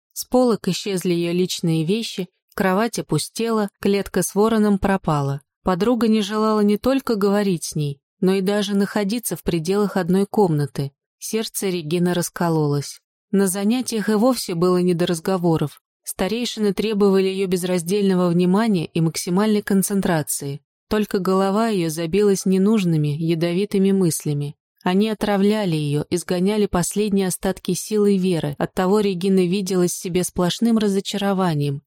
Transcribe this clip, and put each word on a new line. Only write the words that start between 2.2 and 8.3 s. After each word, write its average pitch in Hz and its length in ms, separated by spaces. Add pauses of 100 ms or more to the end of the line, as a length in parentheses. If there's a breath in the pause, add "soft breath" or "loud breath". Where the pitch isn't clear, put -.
Кровать 202 420
опустела, 214 720 (100)
клетка 196 440
с - 100
вороном 208 460
пропала. 147 640 (220)
Подруга 220 440
не 220 160
желала 214 380
не 208 160
только 254 380
говорить 196 500
с - 100
ней, 143 240 (240)
но 185 120